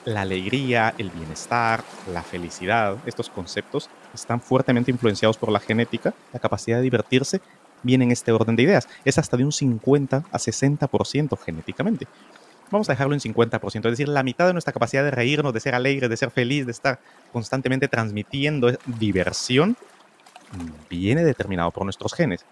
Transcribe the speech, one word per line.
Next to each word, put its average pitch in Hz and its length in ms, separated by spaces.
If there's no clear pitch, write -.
La 107 180
alegría, 110 760
el 98 120
bienestar, 113 720
la 85 100
felicidad, 95 720
estos 117 240
conceptos - 580
están 120 260
fuertemente 127 500
influenciados 110 480
por 110 120
la 101 100
genética. 117 520
La 127 80
capacidad - 360
de 123 60
divertirse 127 580
viene 127 220
en 120 80
este 117 200
orden 113 220
de 117 100
ideas. 165 240
Es 135 140
hasta 139 180
de 123 80
un 147 80
cincuenta 135 760
a - 80
sesenta 139 500
por - 180
ciento 143 300
genéticamente. 127 680
Vamos 214 180
a 147 40
dejarlo 139 220
en 143 60
cincuenta 113 400
por 98 100
ciento, 110 180
es 120 40
decir, 139 160
la 139 160
mitad 135 220
de 185 60
nuestra 165 200
capacidad 135 320
de 143 80
reírnos, 135 400
de 113 80
ser 131 160
alegres, 131 340
de 113 60
ser 120 140
feliz, 131 360
de 117 60
estar 131 260
constantemente 131 540
transmitiendo 123 880
diversión, 113 880
viene 101 340
determinado 95 460
por - 140
nuestros 98 300
genes. 120 380